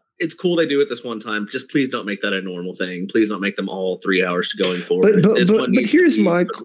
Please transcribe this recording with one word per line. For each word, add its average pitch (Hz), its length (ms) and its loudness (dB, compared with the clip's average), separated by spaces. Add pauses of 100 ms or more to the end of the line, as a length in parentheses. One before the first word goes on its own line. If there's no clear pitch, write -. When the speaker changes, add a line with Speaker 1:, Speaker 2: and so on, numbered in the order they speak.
(200)
Speaker 1:
it's 170 140 -4
cool 175 220 -4
they 165 100 2
do 139 140 2
it 139 80 2
this 120 140 -8
one 117 180 -8
time. 107 300 -6
Just 131 200 -8
please 135 180 2
don't 107 180 -6
make 101 160 -6
that 104 100 -2
a 95 80 -2
normal 90 360 -8
thing. 92 320 -6
Please 110 200 2
don't 101 120 -6
make 98 160 -4
them 98 120 -6
all 92 300 -4
three 92 260 0
hours 90 280 -2
going 90 300 -2
forward. 190 400 4
Speaker 2:
But, 208 80 6
but, - 40 2
Speaker 1:
This 185 140 2
Speaker 2:
but, 214 60 4
Speaker 1:
one 202 80 2
Speaker 2:
but - 80 -2
Speaker 1:
needs 233 200 2
to 285 60 4
Speaker 2:
here's 339 200 4
Speaker 1:
be 214 60 2
Speaker 2:
my 175 220 2
Speaker 1:
the - 200 -10